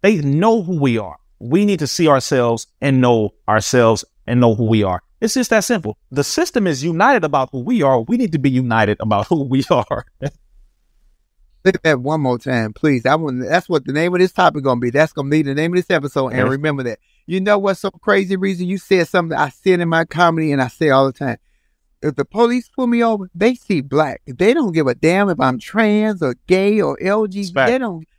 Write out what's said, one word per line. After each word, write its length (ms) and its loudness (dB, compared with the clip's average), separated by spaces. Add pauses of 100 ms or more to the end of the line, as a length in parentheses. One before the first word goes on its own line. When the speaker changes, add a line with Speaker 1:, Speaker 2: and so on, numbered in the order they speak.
Speaker 1:
They 200 2
know 420 2
who 160 -4
we 200 0
are. 180 -10 (240)
We 240 0
need 160 0
to 80 -4
see 180 0
ourselves 640 2 (120)
and 200 2
know 300 2 (180)
ourselves 560 2 (240)
and 120 2
know 140 4
who 120 -2
we 180 2
are." 180 -4 (180)
It's 140 -2
just 160 -2
that 140 2
simple. 340 -4 (120)
The 140 -2
system 420 -2
is 180 -2
united 400 2
about 280 -2
who 80 -6
we 220 -2
are. 200 4
We 140 -2
need 160 -2
to 60 0
be 120 0
united 500 0
about 280 -2
who 160 0
we 220 -2
<laughs> 40 -2
are. 340 -2 (1600)
Speaker 2:
Look 120 2
at 80 -8
that 160 2
one 200 -2
more 180 0
time, 340 -4
please. 340 0
I 80 4
want, 340 -4
that's 200 -2
what 160 -2
the 80 -6
name 220 0
of 60 0
this 120 2
topic 320 0
gonna 160 0
be. 100 -2
That's 220 0
gonna 180 -6
be 120 2
the 120 -4
name 180 -2
of 40 0
this 140 -2
episode. 380 -2
And 120 -4
Speaker 1:
Mm-hmm. 100 2
Speaker 2:
remember 340 -4
that. 140 -6 (280)
You 140 -4
know 160 2
what's 220 -2
so 140 -6
crazy, 440 0
Reason? 300 -4
You 120 -4
said 280 0
something 320 -2
I 120 0
said 280 0
in 100 0
my 160 2
comedy, 460 0
and 100 0
I 60 0
say 240 0
all 160 4
the 60 -2
time. 240 -6 (680)
If 140 -4
the 80 -2
police 440 0
pull 200 -4
me 160 2
over, 280 -2
they 220 0
see 260 -4
black. 460 -2
They 280 0
don't 180 0
give 160 0
a 80 -2
damn 320 2
if 100 -2
I'm 220 0
trans 600 0
or 140 -2 (140)
gay 320 2
or 200 -2
L 280 -2
G 20 -8
B 40 -14
T. 80 -8
Speaker 1:
It's 100 -8
fact. 180 2
Speaker 2:
They 80 0
don't. 260 -8 (140)